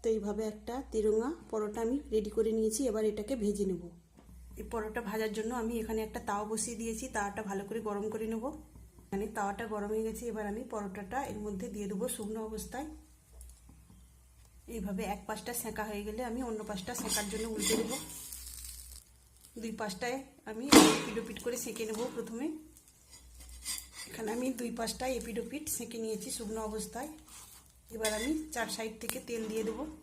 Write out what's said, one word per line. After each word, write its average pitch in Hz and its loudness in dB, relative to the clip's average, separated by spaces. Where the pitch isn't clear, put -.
তো - -2
এইভাবে 208 2
একটা 233 -6
তেরোঙা 220 6
পরোটা 214 0
আমি 254 4
রেডি 208 4
করে 220 6
নিয়েছি, 220 4
এবার 214 2
এটাকে 208 0
ভেজে 202 4
নেব। 170 0
এই 220 -6
পরোটা 214 0
ভাজার 220 2
জন্য 220 0
আমি 226 2
এখানে 220 2
একটা - -4
তাওয়া 208 2
বসিয়ে 226 0
দিয়েছি, 226 -2
তাওয়াটা 202 2
ভালো 196 0
করে 226 -2
গরম 202 0
করে 220 0
নেব। 220 0
এখানে 196 0
তাওয়াটা 202 0
গরম 208 0
হয়ে 220 2
গেছে, 220 -4
এবার 208 -2
আমি 220 -2
পরোটাটা 202 -2
এর 208 -4
মধ্যে 208 -2
দিয়ে 208 -2
দেবো 202 0
শুকনো 220 -4
অবস্থায়। 240 -6
এইভাবে 202 0
এক 208 -6
পাশটা 214 -4
সেঁকা 214 -2
হয়ে 208 -2
গেলে 214 -2
আমি 233 0
অন্য 214 0
পাশটা 208 -2
সেঁকার 214 2
জন্য 220 0
উল্টে 214 4
দেবো। 240 0
দুই 226 -4
পাশটায় 240 -2
আমি 220 -4
এপিট 226 -2
ওপিট - -6
করে 240 0
সেঁকে 226 -4
নেব 220 -2
প্রথমে। 226 -4
এখানে 220 -2
আমি 254 2
দুই 240 0
পাশটায় 254 0
এপিট 226 -2
ওপিট 285 -4
সেঁকে 233 -4
নিয়েছি 220 -2
শুকনো 220 -2
অবস্থায়। 220 -4
এবার 220 4
আমি 254 2
চার 226 0
সাইড 220 -4
থেকে 240 -6
তেল 233 -2
দিয়ে 220 0
দেবো 226 -4